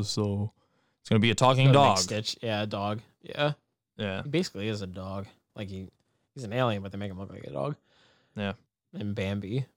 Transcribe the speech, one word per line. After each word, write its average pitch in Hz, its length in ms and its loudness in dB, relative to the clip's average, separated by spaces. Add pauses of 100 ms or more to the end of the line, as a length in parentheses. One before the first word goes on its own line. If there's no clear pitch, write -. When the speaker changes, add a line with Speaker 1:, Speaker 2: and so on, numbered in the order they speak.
Speaker 1:
so 104 440 -2 (480)
it's - 80 -14
gonna 117 120 6
be 117 100 6
a 104 40 2
talking 131 380 6
Speaker 2:
Gonna 139 60 8
make 123 180 8
Speaker 1:
dog." - 20 2
Speaker 2:
Stitch, 104 440 -4
yeah, 107 200 -2
a 107 40 -2
dog, 104 340 -4 (220)
yeah. 147 300 -2 (440)
Speaker 1:
Yeah. 98 280 -4
Speaker 2:
He 143 40 -10
basically 135 400 -2
is 104 140 -4
a 95 40 -6
dog. 95 400 -10 (280)
Like, 104 140 -10
he, 95 200 -12 (460)
he's 135 100 -12
an 101 80 -8
alien, 117 300 0
but 98 100 -10
they 98 60 -8
make 101 120 -6
him 90 80 -10
look 95 140 -10
like 95 120 -14
a - 60 -12
dog. 71 260 -6 (600)
Speaker 1:
Yeah. 101 160 -4 (400)
Speaker 2:
And 104 220 -6
Bambi. 101 500 -2 (120)